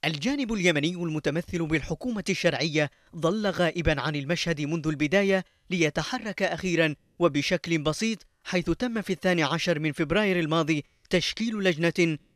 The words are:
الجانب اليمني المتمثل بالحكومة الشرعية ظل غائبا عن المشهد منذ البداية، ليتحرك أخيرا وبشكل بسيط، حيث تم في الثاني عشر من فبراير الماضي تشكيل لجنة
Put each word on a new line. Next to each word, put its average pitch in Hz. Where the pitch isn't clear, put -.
الجانب 214
اليمني 170
المتمثل 165
بالحكومة 170
الشرعية 151
ظل 202
غائبا 160
عن 147
المشهد 151
منذ 156
البداية، 185
ليتحرك 185
أخيرا 165
وبشكل 165
بسيط، 170
حيث 180
تم 226
في 190
الثاني 180
عشر 151
من 151
فبراير 175
الماضي 156
تشكيل 220
لجنة 170